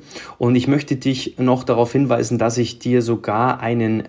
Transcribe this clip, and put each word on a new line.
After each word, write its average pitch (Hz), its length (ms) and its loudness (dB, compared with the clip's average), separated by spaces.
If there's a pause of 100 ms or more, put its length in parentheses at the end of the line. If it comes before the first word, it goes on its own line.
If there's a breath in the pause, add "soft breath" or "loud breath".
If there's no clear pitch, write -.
(380 loud breath)
Und 120 160 2
ich 123 120 2
möchte 143 300 0
dich 127 400 -4
noch 127 260 2
darauf 120 300 2
hinweisen, 123 460 0
dass 117 180 0
ich 120 220 -2
dir 123 240 2
sogar 113 580 -2
einen 113 480 0